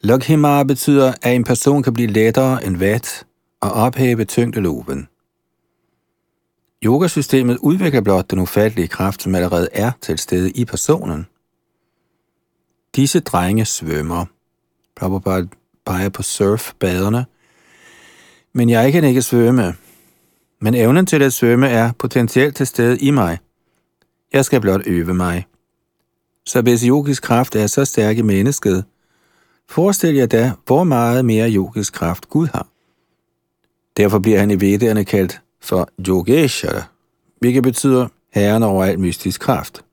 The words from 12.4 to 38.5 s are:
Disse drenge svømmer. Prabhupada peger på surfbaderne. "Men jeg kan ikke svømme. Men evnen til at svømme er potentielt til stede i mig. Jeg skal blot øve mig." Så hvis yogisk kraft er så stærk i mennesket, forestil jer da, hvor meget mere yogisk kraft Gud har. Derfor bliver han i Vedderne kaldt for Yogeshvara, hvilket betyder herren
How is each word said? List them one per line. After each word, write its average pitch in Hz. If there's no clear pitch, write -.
Disse 139
drenge 95
svømmer. 80
Prabhupada 92
peger 92
på -
surfbaderne. 101
"Men 120
jeg 117
kan 165
ikke 127
svømme. 117
Men 107
evnen 127
til 151
at 135
svømme 120
er 117
potentielt 127
til 135
stede 123
i 139
mig. 90
Jeg 135
skal 127
blot 98
øve 90
mig." 90
Så -
hvis 120
yogisk 139
kraft 120
er 107
så 139
stærk 110
i 117
mennesket, 101
forestil 170
jer 131
da, 117
hvor 156
meget 123
mere 113
yogisk 101
kraft -
Gud 156
har. -
Derfor 104
bliver 98
han 101
i 95
Vedderne 104
kaldt 95
for 92
Yogeshvara, 117
hvilket 123
betyder 127
herren 104